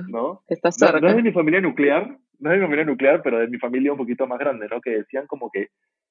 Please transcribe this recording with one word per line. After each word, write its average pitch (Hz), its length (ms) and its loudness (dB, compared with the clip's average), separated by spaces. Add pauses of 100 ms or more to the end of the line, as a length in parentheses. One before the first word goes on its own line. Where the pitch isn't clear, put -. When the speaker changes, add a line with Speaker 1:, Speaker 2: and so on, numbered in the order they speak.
Speaker 1:
¿no? 156 400 -6
Speaker 2:
que - 60 -4
está - 160 -2
Speaker 1:
No, 175 40 -4 (180)
no 165 80 4
es - 20 -4
Speaker 2:
cerca. 185 160 6
Speaker 1:
de 233 40 2
mi 226 120 2
familia 170 260 2
nuclear, 151 580 0 (220)
no 147 100 -4
es 170 40 4
de 190 60 4
mi 196 40 2
familia 156 220 0
nuclear, 135 360 2
pero 120 180 0
de 117 100 0
mi 120 80 -8
familia 131 340 -2
un 143 60 -4
poquito 127 280 -4
más 123 140 -6
grande, 123 320 -4
¿no? 117 80 -6
Que 120 120 -6
decían 131 360 -4
como 127 240 -10
que 98 160 -4 (440)